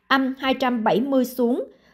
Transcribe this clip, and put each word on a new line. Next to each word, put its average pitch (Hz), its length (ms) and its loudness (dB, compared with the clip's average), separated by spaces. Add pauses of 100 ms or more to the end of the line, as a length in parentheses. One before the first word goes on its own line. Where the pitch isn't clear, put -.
âm 262 300 0
hai 262 160 -2
trăm 247 300 -2
bảy 180 180 2
mươi 269 240 2
xuống. 247 380 -2 (300)